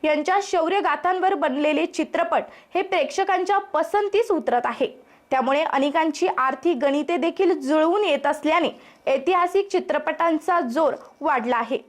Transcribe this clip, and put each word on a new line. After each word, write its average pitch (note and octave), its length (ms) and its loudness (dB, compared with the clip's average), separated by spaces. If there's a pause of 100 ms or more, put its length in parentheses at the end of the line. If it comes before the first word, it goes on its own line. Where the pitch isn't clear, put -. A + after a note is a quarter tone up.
यांच्या D4+ 380 2
शौर्यगाथांवर F4+ 920 0
बनलेले D4 520 0
चित्रपट E4 560 -2 (320)
हे F4+ 80 0
प्रेक्षकांच्या F#4+ 760 0
पसंतीस G4+ 720 0
उतरत A#3+ 340 0
आहे. A#3+ 220 -2 (440)
त्यामुळे C4 320 2
अनेकांची D#4 640 0
आर्थिक C4+ 500 0
गणिते D4 400 0
देखील E4+ 440 0
जुळवून D#4 440 2
येत C#4+ 220 0
असल्याने D4+ 420 0 (380)
ऐतिहासिक F4+ 680 2
चित्रपटांचा E4 880 0
जोर C#4+ 340 0 (260)
वाढला B3 360 0
आहे. A#3 220 -2 (100)